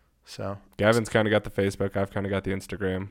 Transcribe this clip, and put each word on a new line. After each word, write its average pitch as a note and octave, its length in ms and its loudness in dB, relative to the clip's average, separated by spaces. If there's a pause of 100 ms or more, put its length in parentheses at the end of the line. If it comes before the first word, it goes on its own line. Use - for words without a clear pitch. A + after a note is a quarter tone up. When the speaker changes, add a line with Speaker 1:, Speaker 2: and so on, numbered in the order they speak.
(260)
Speaker 1:
So G2+ 320 -8 (200)
Speaker 2:
Gavin's A2 320 4
kinda G#2+ 200 4
got G#2+ 140 4
the G2+ 80 -10
Facebook. G2 460 -2
I've G2 140 0
kinda G2 180 -4
got G2 160 -2
the F#2+ 60 -2
Instagram. F#2+ 600 -4